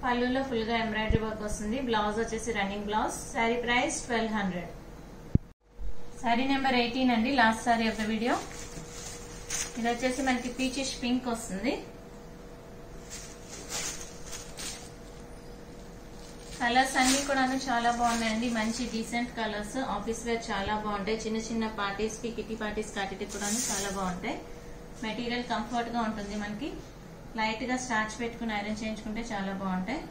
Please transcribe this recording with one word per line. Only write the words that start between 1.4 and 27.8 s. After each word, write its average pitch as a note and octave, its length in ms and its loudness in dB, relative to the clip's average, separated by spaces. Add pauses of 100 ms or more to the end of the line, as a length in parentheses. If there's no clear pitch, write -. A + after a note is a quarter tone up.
వస్తుంది. G#3+ 300 -2 (100)
బ్లౌజ్ G#3 360 2
వచ్చేసి A3 340 -2
రన్నింగ్ G3+ 320 -2
బ్లౌజ్. G#3+ 260 2 (180)
శారీ A3+ 300 4
ప్రైస్ B3+ 420 2
ట్వెల్వ్ A3+ 320 0
హండ్రెడ్. F3+ 320 -2 (1500)
శారీ A#3 220 4 (100)
నెంబర్ C4 300 4
ఎయిటీన్ B3 320 4
అండి, A3+ 160 4 (100)
last A3+ 260 8
saree A3+ 240 6
of G#3 100 -2
the G#3+ 120 2
video. A#3+ 220 4 (1400)
ఇది A3+ 100 4
వచ్చేసి B3+ 380 2
మనకి B3 300 2
పీచిష్ C4 440 0
పింక్ B3 320 2
వస్తుంది. A3 400 0 (4000)
కలర్స్ C4 420 6
అన్ని C4 260 8
కూడాను C4+ 300 4 (100)
చాలా A#3 220 4 (100)
బాగున్నాయండి. A#3 480 4 (120)
మంచి A3+ 240 0 (100)
డీసెంట్ A#3+ 460 0
కలర్స్, G#3 380 -2 (180)
ఆఫీస్ G#3 320 -2
వేర్ A#3 140 2 (100)
చాలా G3+ 240 2 (100)
బాగుంటాయి. G#3 400 0
చిన్న A3 140 0 (100)
చిన్న A3+ 180 2 (140)
పార్టీస్ G3+ 400 0
కి, A3+ 160 -2
కిట్టి G#3+ 260 -4
పార్టీస్ G#3 320 -2
కాటికి G3 380 -2
కూడాను G#3 260 0 (100)
చాలా G3 300 0
బాగుంటాయి. F#3+ 380 -2 (680)
మెటీరియల్ A#3+ 480 -2
కంఫర్ట్ A#3 420 0
గా A#3 120 2
ఉంటుంది. G#3 280 -4 (100)
మనకి G#3+ 240 -4 (680)
లైట్ A3 300 0
గా B3+ 160 2